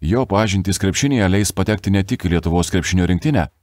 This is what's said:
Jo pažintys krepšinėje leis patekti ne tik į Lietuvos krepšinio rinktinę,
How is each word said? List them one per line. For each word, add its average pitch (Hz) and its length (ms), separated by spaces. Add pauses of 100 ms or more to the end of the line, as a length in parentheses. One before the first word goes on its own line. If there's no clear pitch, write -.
Jo 110 240
pažintys 98 560
krepšinėje 104 460
leis 98 240
patekti 98 420
ne 98 80
tik 98 240
į 85 60
Lietuvos 85 400
krepšinio 90 340
rinktinę, 90 400 (160)